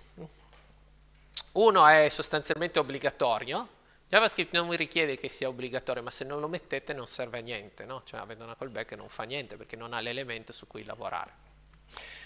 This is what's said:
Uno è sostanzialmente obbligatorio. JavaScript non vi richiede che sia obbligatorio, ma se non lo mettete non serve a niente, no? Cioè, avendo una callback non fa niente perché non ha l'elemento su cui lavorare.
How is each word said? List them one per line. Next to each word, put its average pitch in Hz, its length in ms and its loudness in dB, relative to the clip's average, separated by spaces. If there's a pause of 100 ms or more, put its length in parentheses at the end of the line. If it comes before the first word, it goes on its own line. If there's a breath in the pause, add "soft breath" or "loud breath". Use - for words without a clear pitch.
(1500 loud breath)
Uno 190 340 8
è 151 240 12
sostanzialmente 156 680 -2
obbligatorio. 135 880 -2 (400 soft breath)
JavaScript 196 440 4
non 170 160 2
vi 170 80 0
richiede 156 400 0
che 135 140 -8
sia - 180 -4
obbligatorio, 123 540 -6
ma 120 80 -10
se - 140 -10
non 143 140 -6
lo 151 100 -4
mettete 160 440 -6
non 131 140 -10
serve 120 320 -8
a - 20 -8
niente, 107 460 -12
no? 127 180 -12
Cioè, - 160 -12
avendo 110 240 -14
una 113 120 -16
callback 113 360 -10
non 104 160 -14
fa - 140 -12
niente 117 340 -10
perché 110 200 -16
non 117 180 -10
ha 113 60 -4
l'elemento 120 520 -8
su - 140 -18
cui 107 180 -16
lavorare. 104 480 -8 (920 loud breath)